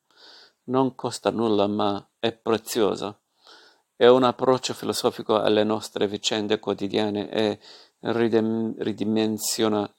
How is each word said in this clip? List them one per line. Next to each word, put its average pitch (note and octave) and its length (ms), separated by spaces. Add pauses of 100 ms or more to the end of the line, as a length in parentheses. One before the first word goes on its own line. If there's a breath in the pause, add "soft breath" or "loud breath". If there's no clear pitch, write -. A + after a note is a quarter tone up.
(680 loud breath)
Non B2+ 280
costa - 360
nulla, G#2 360
ma G2+ 420 (120)
è A2+ 100
preziosa. G#2 880 (760 soft breath)
È A#2+ 100
un B2+ 160
approccio B2+ 520
filosofico A2 640
alle G#2+ 240
nostre G#2+ 420
vicende G#2 540
quotidiane G2+ 680
e G#2 280 (400 loud breath)
ridem-, A2+ 800
ridimensiona G#2+ 1200